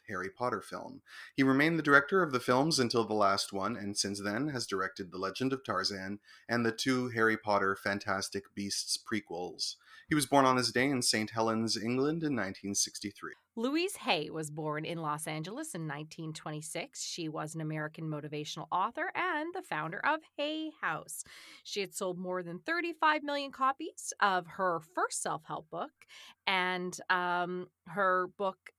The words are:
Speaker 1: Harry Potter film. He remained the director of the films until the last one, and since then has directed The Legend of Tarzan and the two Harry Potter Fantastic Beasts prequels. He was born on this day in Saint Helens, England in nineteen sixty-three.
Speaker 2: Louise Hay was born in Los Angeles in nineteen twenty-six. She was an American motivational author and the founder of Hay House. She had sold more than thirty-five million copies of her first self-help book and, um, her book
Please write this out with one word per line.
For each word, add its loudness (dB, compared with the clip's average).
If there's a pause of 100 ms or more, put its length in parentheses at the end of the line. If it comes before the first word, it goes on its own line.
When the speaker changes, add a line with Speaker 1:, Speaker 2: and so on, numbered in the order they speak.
Speaker 1:
Harry -6
Potter -2
film. -12 (340)
He 6
remained 6
the 2
director 6
of 0
the 2
films 4
until 4
the 0
last 4
one, -2
and -6
since -2
then -2
has -4
directed -4
The -10
Legend -2
of -4
Tarzan -2 (280)
and 2
the 4
two 0
Harry 4
Potter 2
Fantastic -2 (120)
Beasts -2
prequels. -6 (340)
He 2
was 4
born 8
on 6
this 2
day 4
in 2
Saint 2
Helens, 2
England 0
in 0
nineteen -2
sixty-three. -4 (220)
Speaker 2:
Louise 0
Hay 0
was -6
born -4
in -6
Los -4
Angeles -6
in -6
nineteen -8
twenty-six. -8
She -6
was -6
an -4
American -4
motivational -6
author -2
and -2
the -6
founder -4
of 2 (180)
Hay -4 (100)
House. -4 (400)
She -6
had -4
sold -2
more -2
than -8
thirty-five 2
million -2
copies -2
of 4
her 0 (120)
first -2
self-help -6
book -8 (540)
and, 0 (140)
um, 0 (200)
her 2 (100)
book -4